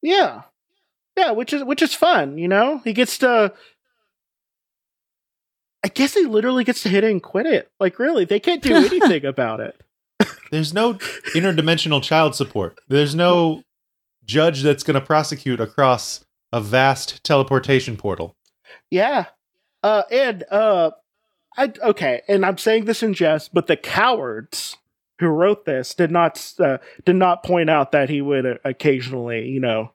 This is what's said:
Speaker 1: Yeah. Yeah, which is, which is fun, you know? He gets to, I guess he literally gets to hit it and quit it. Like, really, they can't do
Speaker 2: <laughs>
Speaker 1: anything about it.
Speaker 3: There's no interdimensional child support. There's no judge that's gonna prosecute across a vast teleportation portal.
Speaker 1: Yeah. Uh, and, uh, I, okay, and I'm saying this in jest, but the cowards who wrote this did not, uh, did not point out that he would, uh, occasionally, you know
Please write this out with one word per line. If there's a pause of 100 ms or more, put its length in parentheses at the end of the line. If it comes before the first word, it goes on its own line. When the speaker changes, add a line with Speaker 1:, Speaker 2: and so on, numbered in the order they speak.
Speaker 1:
Yeah. (680)
Yeah,
which
is,
which
is
fun,
you
know?
He
gets
to, (2250)
I
guess
he
literally
gets
to
hit
it
and
quit
it.
Like,
really,
they
can't
do
Speaker 2:
<laughs>
Speaker 1:
anything
about
it. (720)
Speaker 3:
There's
no (400)
interdimensional
child
support. (100)
There's
no (640)
judge
that's
gonna
prosecute
across (260)
a
vast
teleportation
portal. (560)
Speaker 1:
Yeah. (560)
Uh,
and,
uh, (640)
I, (100)
okay,
and
I'm
saying
this
in
jest,
but
the
cowards (440)
who
wrote
this
did
not,
uh, (260)
did
not
point
out
that
he
would,
uh, (100)
occasionally,
you
know